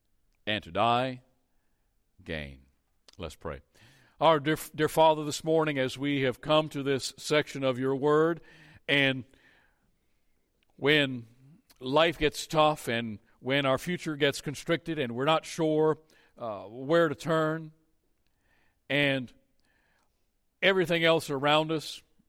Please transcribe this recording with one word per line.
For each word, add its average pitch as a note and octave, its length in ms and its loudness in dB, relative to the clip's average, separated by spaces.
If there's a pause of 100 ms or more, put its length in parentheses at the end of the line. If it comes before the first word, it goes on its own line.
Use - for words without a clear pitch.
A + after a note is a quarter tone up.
(460)
and G#2 180 -4
to E2+ 80 -16
die, A#2+ 500 0 (1000)
gain." C#2+ 420 -10 (500)
Let's E2 200 -12
pray. D2 260 -12 (580)
Our D3+ 200 4
dear, D3 180 -2 (160)
dear D#3 140 0
Father, D#3 360 4
this D3 200 -8
morning D#3 340 0
as C3 180 -2
we C#3 260 -2
have B2+ 180 -2
come D#3 300 2
to C#3+ 120 -8
this C3+ 340 -2
section D3 480 -2
of C3 140 0
your C3 180 -2
word, D#3 440 2 (480)
and C3+ 360 2 (1500)
when C3+ 500 0 (520)
life D3+ 400 0
gets - 280 -2
tough D3+ 420 2
and A#2 320 -4 (200)
when C#3 240 -2
our C3 140 2
future E3+ 380 -6
gets C#3 240 0
constricted D#3 580 -4
and A#2+ 160 -4
we're B2+ 100 -4
not D#3 200 2
sure, D#3 540 0 (380)
uh, G#2 280 -10
where C3+ 440 2
to C#3 60 -2
turn, D#3+ 580 -2 (1160)
and C3+ 440 0 (1300)
everything F3 420 2
else E3 260 2
around D3+ 420 2
us - 300 -8 (260)